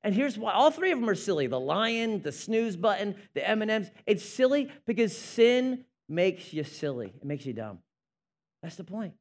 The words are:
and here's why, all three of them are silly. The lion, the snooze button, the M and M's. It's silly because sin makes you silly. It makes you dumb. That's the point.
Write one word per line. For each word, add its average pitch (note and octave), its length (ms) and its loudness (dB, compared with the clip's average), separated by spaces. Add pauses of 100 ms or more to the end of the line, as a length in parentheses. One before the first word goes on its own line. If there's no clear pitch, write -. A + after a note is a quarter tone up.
and G3+ 120 2
here's A#3+ 240 0
why, A3 140 -2
all C4 180 6
three F4 220 0
of C4 80 0
them A3+ 100 0
are F#3+ 60 4
silly. D#3 320 0
The B2+ 100 -2
lion, G#3+ 640 0
the D3 100 -6
snooze A3+ 440 -2
button, G3+ 400 0 (180)
the C#3 140 -2
M G#3+ 140 2
and G#3+ 80 -2
M's. G#3+ 200 -2 (160)
It's - 180 0
silly C4+ 460 2 (160)
because G#3+ 300 2
sin B3+ 680 2 (240)
makes F3 440 0
you D#3 100 -4
silly. B2+ 580 -6
It - 40 -20
makes D3 220 -6
you B2+ 60 -6
dumb. G#2+ 280 -10 (800)
That's E3+ 140 -14
the F3+ 80 -14
point. G3 360 -10